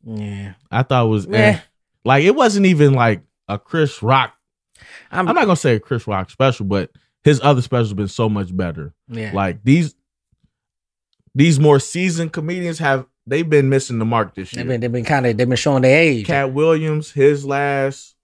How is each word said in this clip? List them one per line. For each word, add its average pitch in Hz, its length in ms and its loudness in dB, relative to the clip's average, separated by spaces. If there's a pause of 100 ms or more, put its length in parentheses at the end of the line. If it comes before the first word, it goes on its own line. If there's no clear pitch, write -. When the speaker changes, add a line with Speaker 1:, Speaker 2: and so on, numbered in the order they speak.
Speaker 1:
Yeah. 101 500 -10 (160)
Speaker 2:
I 123 120 -2
thought 123 240 0
it 110 40 0
was 104 180 -2
Speaker 1:
Meh. 208 100 -2
Speaker 2:
eh. 208 200 2 (460)
Like, 139 200 2
it 202 100 4
wasn't 208 320 2
even, 147 280 4
like, 113 280 0 (260)
a 101 100 -6
Chris - 440 -4
Rock. 123 320 2 (760)
Speaker 1:
I'm 180 180 -4
Speaker 2:
I'm 226 60 0
not 349 120 2
gonna 185 100 2
say 127 200 0
a 104 40 -2
Chris - 260 -6
Rock 95 240 -6
special, 127 360 -2
but 95 240 -4 (340)
his 143 180 4
other 135 200 2
specials 113 320 -2
been 98 140 -4
so 113 200 -4
much 98 260 -4
better. 80 380 -8 (160)
Speaker 1:
Yeah. 110 240 -10
Speaker 2:
Like, 98 320 -4
these, 147 300 2 (1400)
these 147 260 4
more 147 180 6
seasoned 165 540 -4
comedians 170 460 -6
have, 139 280 -2 (200)
they've 156 220 -4
been 147 200 2
missing 131 300 -2
the 113 60 -2
mark 113 300 -2
this 95 160 -12
Speaker 1:
They've 123 140 -8
Speaker 2:
year. 120 80 -8
Speaker 1:
been, 117 80 -4
they've 120 120 -4
been 120 120 -4
kinda, 127 300 0
they've 120 140 0
been 127 80 0
showing 135 260 0
their 131 160 6
age. 135 280 2
Speaker 2:
Cat 139 260 -2
Williams, 156 600 -2
his 143 320 2
last 139 800 -4